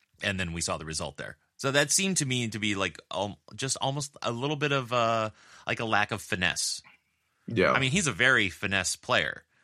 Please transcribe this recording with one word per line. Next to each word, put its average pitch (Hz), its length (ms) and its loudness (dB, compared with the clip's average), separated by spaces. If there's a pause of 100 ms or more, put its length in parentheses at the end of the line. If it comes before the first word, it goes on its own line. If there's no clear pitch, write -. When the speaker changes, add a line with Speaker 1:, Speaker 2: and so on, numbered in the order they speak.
(220)
Speaker 1:
and 95 180 -2
then 85 120 -4
we 85 80 -4
saw 87 160 -2
the 78 80 -8
result 78 320 -8
there. - 200 -12 (200)
So 139 160 -2
that 143 180 4
seemed 190 280 2
to 147 80 0
me 123 220 0
to 107 120 -6
be, 104 140 2
like, 95 260 -2 (100)
um, 98 260 -4 (180)
just 131 260 -4
almost 139 420 -4
a 117 80 -2
little 131 260 -2
bit 143 160 0
of, 127 200 0
uh, 113 380 2 (360)
like, 117 140 -2
a 120 40 -2
lack 104 280 2
of 113 100 -6
finesse. - 580 0 (680)
Speaker 2:
Yeah. 92 240 4
Speaker 1:
I 127 80 4
mean, 131 100 2
he's 170 160 0
a 127 60 0
very 113 380 4
finesse 98 460 -2
player 98 480 0 (200)